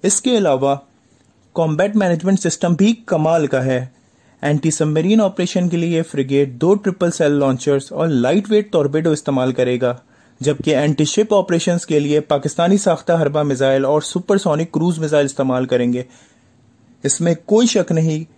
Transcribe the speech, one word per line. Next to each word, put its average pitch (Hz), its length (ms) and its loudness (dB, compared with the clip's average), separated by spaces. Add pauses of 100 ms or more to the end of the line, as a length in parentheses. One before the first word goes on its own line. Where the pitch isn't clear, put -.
इसके 240 320 0
अलावा 139 460 0 (720)
कॉम्बैट 165 400 0
मैनेजमेंट 185 440 0
सिस्टम 175 360 0
भी 208 180 2
कमाल 160 540 0
का 135 140 0
है। 127 320 -2 (500)
एंटी 147 280 0
सबमरीन 160 500 2
ऑपरेशन 180 480 -2
के 170 80 -2
लिए 170 240 0
फ्रिगेट 139 480 0
दो 156 260 0
ट्रिपल 180 360 -2
सेल 151 200 0
लॉन्चर्स 139 600 0
और 160 160 -2
लाइटवेट 196 640 0
टॉर्पेडो 156 420 0
इस्तेमाल 131 380 -2
करेगा, 123 500 -2 (400)
जबकि 143 300 -2
एंटी 147 340 0
शिप 214 280 0
ऑपरेशंस 175 520 0
के 151 140 0
लिए 147 200 0
पाकिस्तानी 156 580 0
साख्ता 175 400 0
हरबा 151 260 0
मिसाइल 135 420 0
और 151 160 2
सुपरसोनिक 170 720 -2
क्रूज 165 260 -2
मिसाइल 151 260 2
इस्तेमाल 131 400 -2
करेंगे। 123 400 -2 (1000)
इसमें 170 300 0 (120)
कोई 226 200 4
शक 196 240 0
नहीं 160 340 0 (120)